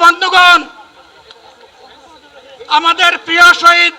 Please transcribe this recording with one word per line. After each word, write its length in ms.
বন্ধুগণ, 560
আমাদের 340
প্রিয় 220
শহীদ 360